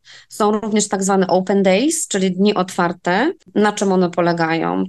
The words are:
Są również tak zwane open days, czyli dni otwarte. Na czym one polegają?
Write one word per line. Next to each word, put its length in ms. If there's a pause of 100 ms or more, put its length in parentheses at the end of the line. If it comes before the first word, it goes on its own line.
(280)
Są 240
również 360
tak 160
zwane 220
open 360
days, 460
czyli 240
dni 220
otwarte. 760 (220)
Na 180
czym 200
one 180
polegają? 800